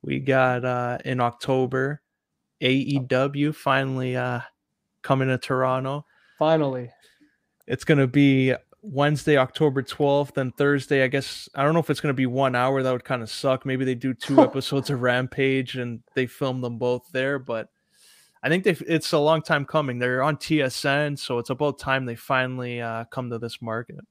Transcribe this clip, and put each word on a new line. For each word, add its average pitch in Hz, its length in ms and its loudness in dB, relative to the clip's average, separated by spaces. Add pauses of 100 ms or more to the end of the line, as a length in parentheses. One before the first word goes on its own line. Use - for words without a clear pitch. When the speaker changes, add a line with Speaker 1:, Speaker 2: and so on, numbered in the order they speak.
Speaker 1:
We 139 180 -4
got, 131 460 0
uh, 123 400 -4
in 127 140 -4
October, 131 800 -2 (600)
A 127 100 2
E 139 280 0
W 139 520 0
finally, 131 640 -2
uh, 123 260 -4 (640)
coming 135 240 2
to 127 100 0
Toronto. 131 680 -2 (340)
Speaker 2:
Finally. 143 500 2 (800)
Speaker 1:
It's - 160 -4
gonna 143 240 4
be 135 480 4 (280)
Wednesday, 147 520 2
October 135 460 2
twelfth, 143 560 0
and 131 180 -4
Thursday, 143 480 2
I 131 40 2
guess, 135 480 -4
I 139 80 0
don't 147 100 4
know 170 60 4
if 160 100 -2
it's 147 100 0
gonna 147 140 0
be 131 140 0
one 127 280 2
hour. 131 260 2
That 131 120 0
would 123 100 -4
kinda 120 240 -4
suck. 131 380 -2
Maybe 131 180 0
they 127 120 0
do 127 180 -4
two - 260 2
Speaker 2:
<laughs> - 20 10
Speaker 1:
episodes 135 480 0
of 131 120 -2
Rampage 127 720 0
and 120 260 -8 (120)
they 131 120 0
film 127 360 -4
them 120 160 -6
both 123 340 -2
there, 135 260 -2
but 120 320 -6 (720)
I 127 60 0
think 185 140 2
they've, 190 240 2
it's 160 240 0
a 160 80 4
long 156 220 4
time 147 240 0
coming. 139 340 -2
They're 127 240 0
on 147 140 0
T 156 240 0
S 131 240 -2
N, 143 320 0
so - 200 -4
it's 120 120 -4
about 143 300 -2
time 135 260 -2
they 117 100 -6
finally, 127 640 -2
uh, 117 260 -6
come 123 240 -8
to 117 100 -6
this 117 220 -10
market. 117 380 -6 (120)